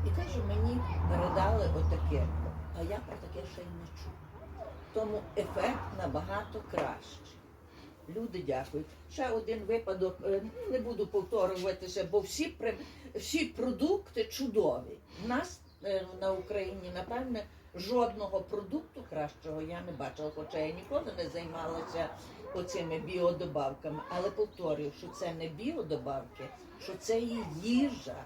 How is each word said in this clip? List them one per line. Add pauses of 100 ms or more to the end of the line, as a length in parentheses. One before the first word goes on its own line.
І
каже:
"Мені (280)
передали
отаке". (520)
А
я
про (100)
таке
ще
й
не (160)
чула. (800)
Тому (160)
ефект
набагато (100)
кращий. (800)
Люди
дякують. (240)
Ще
один
випадок,
е, (280)
не
буду
повторюватися,
бо
всі
при-, (380)
всі
продукти
чудові. (280)
У
нас, (220)
е, (140)
на
Україні,
напевне, (300)
жодного
продукту
кращого
я
не
бачила,
хоча
я
ніколи
не
займалася (460)
оцими
біодобавками. (100)
Але
повторюю,
що
це
не
біодобавки, (300)
що
це
є (180)
їжа